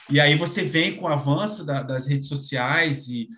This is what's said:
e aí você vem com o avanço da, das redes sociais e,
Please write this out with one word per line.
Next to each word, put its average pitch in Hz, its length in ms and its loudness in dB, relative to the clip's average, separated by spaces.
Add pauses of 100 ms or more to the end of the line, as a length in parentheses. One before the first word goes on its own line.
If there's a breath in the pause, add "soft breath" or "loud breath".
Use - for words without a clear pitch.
e 143 100 4
aí 147 160 6
você 170 280 0
vem 160 320 0
com 185 100 -8
o 165 40 0
avanço 156 560 0
da, 139 160 -2
das 131 240 -4
redes 139 220 0
sociais 139 800 0
e, 120 200 -6 (100)